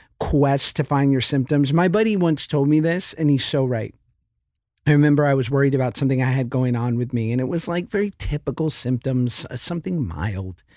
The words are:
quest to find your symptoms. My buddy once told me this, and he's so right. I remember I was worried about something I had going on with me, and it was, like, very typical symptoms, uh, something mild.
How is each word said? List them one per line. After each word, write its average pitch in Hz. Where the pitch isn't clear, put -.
quest 139
to 151
find 139
your 131
symptoms. 139
My 175
buddy 214
once 170
told 143
me 151
this, 165
and 151
he's 135
so 135
right. 113
I 151
remember 147
I 139
was 123
worried 139
about 127
something 131
I 127
had 127
going 127
on 120
with 123
me, 113
and 123
it 127
was, 165
like, 175
very 202
typical 147
symptoms, 127
uh, -
something 170
mild. 92